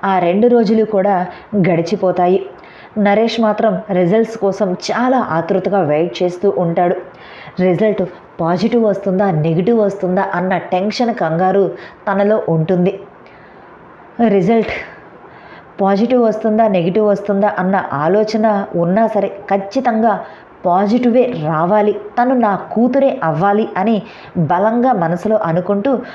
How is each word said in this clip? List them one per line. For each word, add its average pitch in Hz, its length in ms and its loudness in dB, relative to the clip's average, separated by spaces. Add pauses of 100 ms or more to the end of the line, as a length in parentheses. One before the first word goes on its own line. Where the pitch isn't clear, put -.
ఆ 190 160 0
రెండు 185 280 2
రోజులు 220 380 4
కూడా 190 420 0 (280)
గడిచిపోతాయి. 180 880 2 (520)
నరేష్ 220 440 2
మాత్రం 214 400 0 (100)
రిజల్ట్స్ 208 460 2
కోసం 196 360 -2
చాలా 247 460 -2
ఆతృతగా 185 640 0
వెయిట్ 165 420 0
చేస్తూ 180 340 0
ఉంటాడు. 180 380 0 (640)
రిజల్ట్ 185 440 2 (380)
పాజిటివ్ 214 440 0
వస్తుందా, 196 460 0
నెగిటివ్ 165 480 0
వస్తుందా 190 540 -2
అన్న 185 240 -2
టెన్షన్, 208 580 -2
కంగారు 185 560 0 (400)
తనలో 202 380 2
ఉంటుంది. 175 500 0 (1300)
రిజల్ట్ 202 420 2 (1120)
పాజిటివ్ 233 420 2
వస్తుందా, 220 440 0
నెగిటివ్ 190 400 0
వస్తుందా 202 520 0
అన్న 185 340 0
ఆలోచన 208 720 0 (100)
ఉన్నా 185 320 2
సరే, 196 200 -2
ఖచ్చితంగా 220 920 -2 (460)
పాజిటివే 233 680 2 (120)
రావాలి, 202 500 2 (260)
తను 254 140 2
నా 214 200 2
కూతురే 254 680 0
అవ్వాలి 202 540 0
అని 202 240 0 (360)
బలంగా 214 560 2
మనసులో 180 440 0
అనుకుంటూ 202 600 -2 (160)